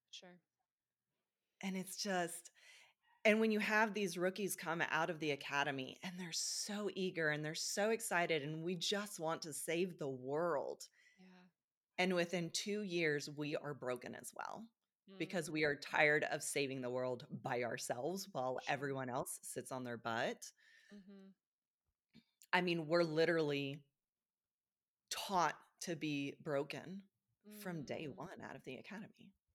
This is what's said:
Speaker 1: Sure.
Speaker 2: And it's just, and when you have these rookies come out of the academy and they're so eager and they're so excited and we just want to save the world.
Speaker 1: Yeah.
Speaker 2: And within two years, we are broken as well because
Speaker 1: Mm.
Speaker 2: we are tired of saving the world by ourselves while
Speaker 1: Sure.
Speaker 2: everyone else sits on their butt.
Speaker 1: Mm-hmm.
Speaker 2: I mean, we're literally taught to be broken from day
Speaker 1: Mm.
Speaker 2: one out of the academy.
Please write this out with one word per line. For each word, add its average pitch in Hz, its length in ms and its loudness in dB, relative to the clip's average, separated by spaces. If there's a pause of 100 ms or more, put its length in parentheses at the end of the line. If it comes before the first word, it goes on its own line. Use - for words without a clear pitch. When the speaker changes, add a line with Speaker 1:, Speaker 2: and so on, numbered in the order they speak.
(120)
Speaker 1:
Sure. 180 300 -18 (1200)
Speaker 2:
And 190 160 -2
it's 190 260 -6
just, 180 480 -2 (760)
and 214 140 8
when 220 140 4
you 214 80 4
have 214 340 4
these 190 240 0
rookies 185 380 0
come 170 340 0
out 160 180 2
of 160 120 -4
the 156 100 2
academy 139 720 0
and 180 160 -6
they're 170 140 -8
so - 600 -2
eager 185 340 0
and 151 160 0
they're 151 100 -2
so 202 360 2
excited 175 520 2
and 156 220 -4
we 180 100 0
just 202 460 -2
want 160 220 0
to 160 100 -8
save 170 480 0
the 147 80 -2
world. 135 800 0 (320)
Speaker 1:
Yeah. 185 220 -20 (560)
Speaker 2:
And 185 180 4
within 170 340 2
two 208 320 -2
years, 160 480 0
we 147 240 -4
are 147 180 -4
broken 123 440 -6
as - 180 -12
well - 320 -8 (500)
because 170 320 -2
Speaker 1:
Mm. 165 40 -6
Speaker 2:
we 156 120 2
are 143 120 4
tired 151 480 6
of 151 180 0
saving 135 380 0
the 123 100 -2
world 127 400 -2
by 127 320 -2
ourselves 139 720 -2
while 131 300 0
Speaker 1:
Sure. 147 120 0
Speaker 2:
everyone 135 340 -2
else 135 340 -2
sits - 280 -8
on 127 140 -4
their 120 120 -4
butt. 120 540 -2 (420)
Speaker 1:
Mm-hmm. 196 360 -20 (1200)
Speaker 2:
I 180 100 8
mean, 170 260 2
we're 170 160 6
literally 151 760 2 (1300)
taught 170 440 2 (280)
to 170 140 -4
be 143 460 -2
broken 151 600 -4 (580)
from 175 240 -6
day 139 240 -6
Speaker 1:
Mm. 123 80 -10
Speaker 2:
one 160 240 -12
out - 160 -10
of 135 80 -18
the 131 120 -10
academy. - 580 -16 (200)